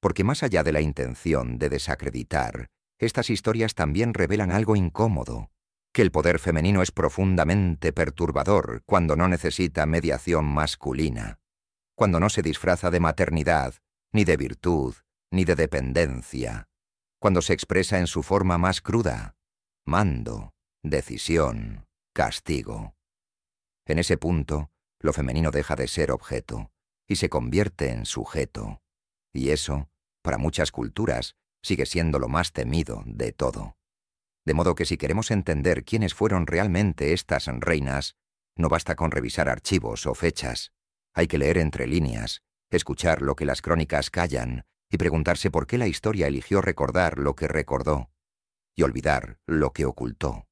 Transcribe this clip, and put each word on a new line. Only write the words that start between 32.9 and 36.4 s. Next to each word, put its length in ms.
de 260
todo. 440
De 100
modo 200
que 100
si 120
queremos 340
entender 540
quiénes 300
fueron 320